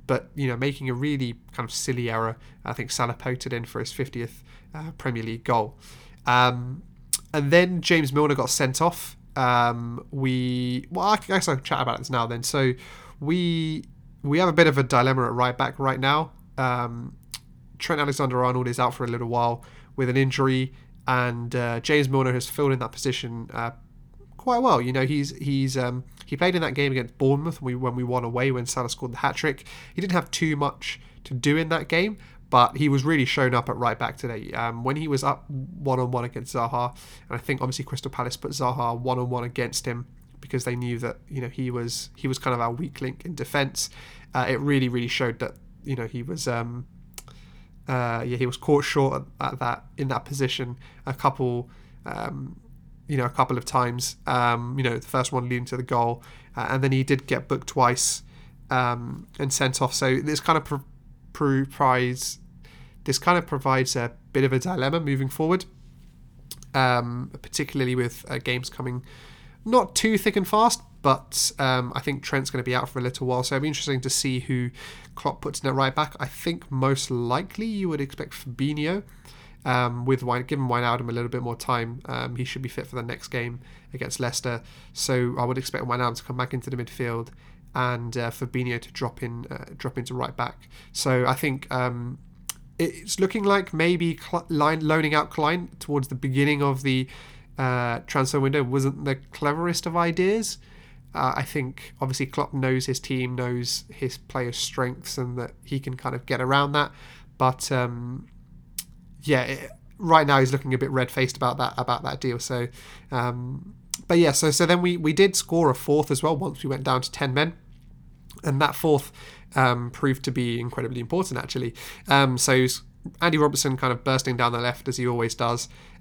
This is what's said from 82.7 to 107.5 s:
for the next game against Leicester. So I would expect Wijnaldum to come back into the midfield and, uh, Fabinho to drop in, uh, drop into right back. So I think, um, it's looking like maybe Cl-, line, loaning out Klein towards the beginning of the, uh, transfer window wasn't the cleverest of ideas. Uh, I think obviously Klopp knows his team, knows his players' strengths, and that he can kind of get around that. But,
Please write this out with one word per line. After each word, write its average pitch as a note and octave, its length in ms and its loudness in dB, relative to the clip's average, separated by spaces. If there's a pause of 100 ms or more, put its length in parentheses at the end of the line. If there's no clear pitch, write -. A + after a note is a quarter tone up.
for B2+ 100 -12
the A#2+ 60 -6
next A#2 260 -10
game A#2+ 320 -6 (320)
against B2+ 260 -8
Leicester. A#2+ 440 -4 (320)
So B2 440 0
I B2 60 2
would B2+ 140 -2
expect - 260 -6
Wijnaldum A#2+ 320 0
to - 60 -12
come B2+ 140 -8
back B2+ 180 -4
into B2+ 160 -6
the B2+ 60 -6
midfield A#2 520 -6 (460)
and, A#2+ 420 -2
uh, A#2 140 -2
Fabinho B2 500 -4
to - 120 -18
drop - 300 -6
in, A#2 280 -6
uh, - 160 -8 (100)
drop B2+ 220 -8
into B2 160 -8
right B2 200 -4
back. - 340 -8 (240)
So B2+ 340 2
I C3 80 4
think, C#3 380 -4
um, B2 460 -4 (600)
it's E3+ 420 -4
looking G3 240 0
like G3 300 2
maybe E3 420 2
Cl-, - 320 -4
line, D#3 320 2
loaning D#3 340 2
out D3 140 2
Klein E3 400 0 (100)
towards C#3+ 300 -2
the C3+ 60 -8
beginning C#3 480 2
of C3+ 200 0
the, C3 240 2 (520)
uh, B2 480 0
transfer C3+ 340 2
window C#3 220 2
wasn't C#3 420 0
the C3+ 120 0
cleverest D#3+ 680 -2
of E3 100 -4
ideas. F3+ 600 0 (580)
Uh, C3+ 220 0
I C3+ 60 -2
think C3+ 580 -6
obviously C3 240 0
Klopp C#3+ 300 -2
knows C3 320 2
his B2+ 120 -2
team, B2+ 360 -2
knows B2 560 -2
his - 260 -6
players' B2 400 -6
strengths, - 640 -4
and B2 200 -4
that A#2+ 140 -6 (100)
he C3+ 160 -4
can C3 200 -6
kind B2+ 160 -6
of B2 100 -8
get B2 160 -2
around C#3+ 320 2
that. D3 180 2 (460)
But, C3 340 2